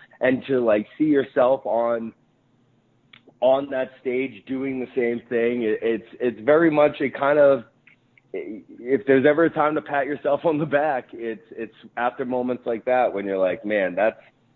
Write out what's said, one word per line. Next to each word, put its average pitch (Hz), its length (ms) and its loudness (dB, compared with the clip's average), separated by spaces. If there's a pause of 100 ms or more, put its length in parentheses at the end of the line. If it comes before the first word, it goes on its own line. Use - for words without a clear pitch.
(220)
and 127 240 0
to, 131 140 0
like, 107 260 2 (100)
see 156 80 0
yourself 135 640 2
on, 113 480 -2 (1300)
on 135 300 2
that 131 200 -4 (100)
stage 127 460 -6
doing 131 340 -6
the 123 140 -6
same 120 340 -2
thing, 120 340 0
it, 110 200 -2
it's, 113 260 -2 (120)
it's 123 200 -4
very 151 300 4
much 147 320 2
a 131 80 -2
kind 143 280 0
of, 139 260 6 (680)
if 110 720 -6
there's 135 200 6
ever 151 180 4
a 156 60 2
time 151 240 0
to 151 80 -2
pat 139 240 -4
yourself 143 400 -2
on 160 100 0
the 151 80 0
back, 143 480 -2
it's, 113 380 -10
it's 110 240 -12 (240)
after 123 260 -2
moments 123 400 -4
like 117 220 -4
that 127 260 2
when 101 140 -4
you're 98 100 -2
like, 92 260 0
"Man, 98 320 -2
that's, 104 280 0 (340)